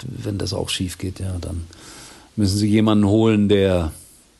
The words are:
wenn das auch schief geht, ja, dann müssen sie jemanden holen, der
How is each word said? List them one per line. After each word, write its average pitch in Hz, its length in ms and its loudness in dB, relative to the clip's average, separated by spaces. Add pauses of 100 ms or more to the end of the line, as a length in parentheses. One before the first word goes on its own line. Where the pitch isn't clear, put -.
wenn 107 360 -8
das 95 160 -6
auch 90 160 -6
schief - 280 -6
geht, 92 220 -8
ja, 92 200 -6
dann 82 260 -8 (720)
müssen 101 220 0
sie 104 100 2
jemanden 107 380 4
holen, 107 420 4
der 95 460 2 (460)